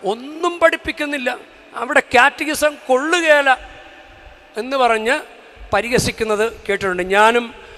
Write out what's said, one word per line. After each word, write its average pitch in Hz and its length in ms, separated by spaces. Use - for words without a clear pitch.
"ഒന്നും 311 540
പഠിപ്പിക്കുന്നില്ല, 294 760
അവിടെ 254 240
കാറ്റഗിസം 285 760
കൊള്ളുകേല" 294 680
എന്ന് 262 200
പറഞ്ഞ് 233 420
പരിഹസിക്കുന്നത് 220 760
കേട്ടിട്ടുണ്ട്. 190 340
ഞാനും 220 500